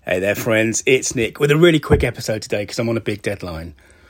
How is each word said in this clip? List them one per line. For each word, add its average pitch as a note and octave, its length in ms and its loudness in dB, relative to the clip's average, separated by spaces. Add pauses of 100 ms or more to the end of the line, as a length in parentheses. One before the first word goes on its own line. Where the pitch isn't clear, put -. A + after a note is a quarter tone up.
(100)
Hey F#2 80 0
there, G2+ 160 0
friends. A2 520 0
It's B2+ 280 0
Nick A2+ 240 -4
with D3 140 2
a D3+ 40 6
really D#3+ 220 6
quick D3 240 2
episode A#2 400 -4
today G#2 240 -4
'cause - 140 -8
I'm A#2 80 0
on A2+ 80 0
a G#2 40 -2
big G#2 220 -6
deadline. E2 540 -8 (340)